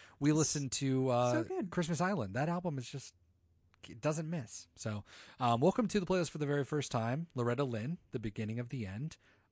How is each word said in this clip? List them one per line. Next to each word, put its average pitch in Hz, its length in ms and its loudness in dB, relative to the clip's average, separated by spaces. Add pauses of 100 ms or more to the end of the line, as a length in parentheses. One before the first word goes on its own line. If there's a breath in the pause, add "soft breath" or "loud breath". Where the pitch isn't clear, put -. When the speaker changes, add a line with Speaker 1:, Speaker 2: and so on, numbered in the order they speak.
(200 loud breath)
Speaker 1:
We 147 120 6
Speaker 2:
It's 151 60 6
Speaker 1:
listened 147 360 2
to, 131 360 2
uh, 123 240 4
Speaker 2:
so - 100 2
good. 349 260 -4
Speaker 1:
Christmas 165 320 0
Island. 165 340 0
That 143 140 2
album 175 300 -2
is 117 100 -8
just, - 240 -12 (720)
it 113 140 -14
doesn't 156 280 -2
miss. 156 460 -8
So, 104 280 -6 (360 loud breath)
um, 120 220 4
welcome 190 280 4
to 208 100 2
the 180 60 0
playlist 180 260 2
for 156 80 -10
the 147 80 0
very 143 160 2
first 147 280 -2
time, 123 440 0
Loretta 120 280 2
Lynn, 127 360 -2 (120)
The 131 80 -4
Beginning 110 400 -4
of 120 100 -6
the 120 180 -4
End. 110 300 -8 (340 soft breath)